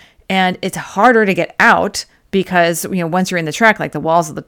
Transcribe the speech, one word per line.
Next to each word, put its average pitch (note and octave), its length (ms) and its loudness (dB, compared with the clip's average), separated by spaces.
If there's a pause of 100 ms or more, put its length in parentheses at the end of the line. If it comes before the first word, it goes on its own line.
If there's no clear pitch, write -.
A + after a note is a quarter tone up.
(300)
and F#3 320 0
it's F#3 140 -6
harder A3 500 2
to F#3+ 80 0
get E3+ 280 -4
out G3 420 2 (280)
because, F3 520 0
you F#3+ 140 -6
know, E3+ 100 -2
once F3+ 240 -2
you're F3+ 60 -2
in E3 80 -2
the D3+ 80 -6
track, A3 260 2
like, D3+ 140 -6
the D3+ 80 -6
walls D#3+ 280 2
of - 60 -14
the, - 120 -10